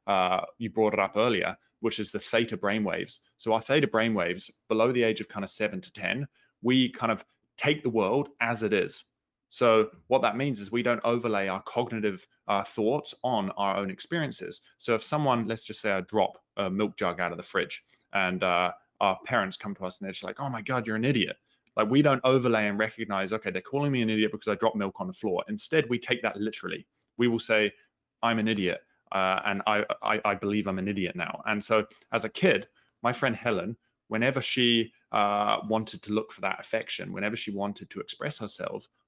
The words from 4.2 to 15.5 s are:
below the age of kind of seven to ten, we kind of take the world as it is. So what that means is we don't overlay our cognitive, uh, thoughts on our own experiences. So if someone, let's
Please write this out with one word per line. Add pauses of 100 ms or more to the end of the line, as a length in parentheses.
below
the
age
of
kind
of
seven
to
ten, (360)
we
kind
of (320)
take
the
world (100)
as
it
is. (460)
So (180)
what
that
means
is
we
don't
overlay
our
cognitive, (220)
uh,
thoughts
on
our
own
experiences. (160)
So
if
someone,
let's